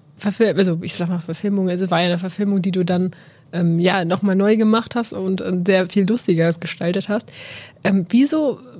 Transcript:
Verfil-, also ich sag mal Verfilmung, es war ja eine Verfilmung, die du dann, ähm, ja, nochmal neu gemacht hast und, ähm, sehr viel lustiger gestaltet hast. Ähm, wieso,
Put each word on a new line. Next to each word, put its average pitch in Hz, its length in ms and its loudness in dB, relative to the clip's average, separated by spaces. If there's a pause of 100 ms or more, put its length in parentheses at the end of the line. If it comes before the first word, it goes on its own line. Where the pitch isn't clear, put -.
(180)
Verfil-, 202 400 0
also 180 240 2
ich - 140 -8
sag 175 140 -2
mal 175 100 -2
Verfilmung, 185 500 -2
es 180 220 -2
war 165 100 4
ja 180 60 2
eine 175 100 0
Verfilmung, 196 440 -2
die 185 100 0
du 180 120 0
dann, 180 280 0 (420)
ähm, 170 260 2
ja, 180 260 2
nochmal 185 300 0
neu 208 220 4
gemacht 220 380 2
hast 233 180 -4
und, 190 280 -4
ähm, 180 240 -2
sehr 185 220 2
viel 196 200 0
lustiger 170 460 2
gestaltet 170 560 -4
hast. 214 220 -4 (520)
Ähm, 196 260 2
wieso, 285 500 2 (200)